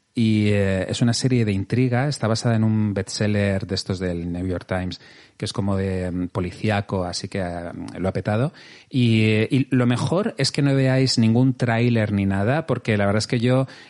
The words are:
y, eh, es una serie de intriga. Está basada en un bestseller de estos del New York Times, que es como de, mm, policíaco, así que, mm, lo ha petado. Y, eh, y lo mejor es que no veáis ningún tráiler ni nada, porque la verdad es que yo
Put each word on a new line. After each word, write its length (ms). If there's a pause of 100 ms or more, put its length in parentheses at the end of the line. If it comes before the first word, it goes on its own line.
(140)
y, 340
eh, 420
es 100
una 140
serie 320
de 60
intriga. 560
Está 200
basada 280
en 80
un 280
bestseller 760
de 100
estos 220
del 320
New 160
York 200
Times, 340 (380)
que 80
es 80
como 220
de, 340
mm, 180
policíaco, 760
así 240
que, 140
mm, 560
lo 120
ha 20
petado. 400 (380)
Y, 320
eh, 280
y 240
lo 120
mejor 500
es 160
que 80
no 140
veáis 420
ningún 380
tráiler 580
ni 140
nada, 400
porque 320
la 80
verdad 140
es 80
que 120
yo 260 (240)